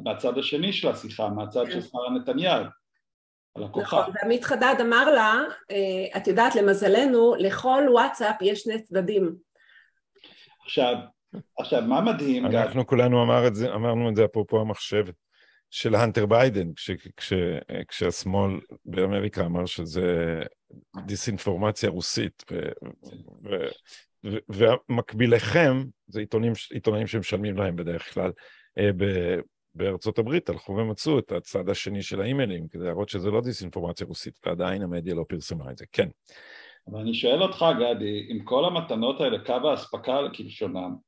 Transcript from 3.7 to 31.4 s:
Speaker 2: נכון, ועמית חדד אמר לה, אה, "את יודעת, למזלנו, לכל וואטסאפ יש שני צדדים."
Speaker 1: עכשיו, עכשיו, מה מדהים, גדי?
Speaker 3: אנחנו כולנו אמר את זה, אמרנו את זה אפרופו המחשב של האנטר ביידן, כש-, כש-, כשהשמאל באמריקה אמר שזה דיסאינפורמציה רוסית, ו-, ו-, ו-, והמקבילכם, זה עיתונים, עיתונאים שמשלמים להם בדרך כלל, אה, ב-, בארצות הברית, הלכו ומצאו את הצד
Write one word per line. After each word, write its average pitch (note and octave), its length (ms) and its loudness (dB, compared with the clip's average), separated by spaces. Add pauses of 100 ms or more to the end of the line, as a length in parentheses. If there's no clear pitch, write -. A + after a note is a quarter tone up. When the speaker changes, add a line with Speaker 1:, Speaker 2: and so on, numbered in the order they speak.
Speaker 2:
נכון, - 140 -2
ועמית A3+ 300 0
חדד B3+ 360 2
אמר A#3+ 300 4
לה, A#3 320 6 (280)
אה, F#3+ 460 -2
"את F#3+ 100 -4
יודעת, A3+ 280 4
למזלנו, A3+ 840 6
לכל B3+ 520 2
וואטסאפ A#3 520 4
יש G3+ 180 2
שני A3 220 -4
צדדים." F#3 520 0 (1300)
Speaker 1:
עכשיו, B2 300 2 (640)
עכשיו, B2+ 240 0
מה B2+ 180 2
מדהים, C#3+ 480 0
גדי? A2 100 2
Speaker 3:
אנחנו A2+ 280 0
כולנו B2 360 6
אמר A#2+ 240 6
את A2+ 80 4
זה, A2 200 -2
אמרנו A#2 340 0
את G#2+ 80 0
זה A2 80 6
אפרופו G#2+ 360 2
המחשב G#2+ 440 -2 (680)
של A2+ 240 0
האנטר A2 320 4
ביידן, G2+ 480 4
כש-, - 160 -10 (260)
כש-, - 160 -6 (560)
כשהשמאל F#2+ 720 -2 (240)
באמריקה F#2+ 640 -2
אמר F2 200 -2
שזה E2 760 -2 (640)
דיסאינפורמציה G2+ 840 -2
רוסית, F2+ 600 -6
ו-, E2+ 200 -6 (760)
ו-, F#2 240 -4 (560)
ו-, G2+ 140 -6 (100)
והמקבילכם, A#2 1400 4 (220)
זה G#2 140 -6
עיתונים, A2+ 320 0 (200)
עיתונאים G#2+ 340 0
שמשלמים G2+ 500 -4
להם F#2+ 200 -2
בדרך E2+ 380 -8
כלל, F#2 180 -2 (460)
אה, G2+ 180 4
ב-, F2+ 440 0 (340)
בארצות F#2+ 440 -2
הברית, C3 300 0
הלכו G2 240 -8
ומצאו A2+ 460 0
את - 140 -4
הצד F2 360 -4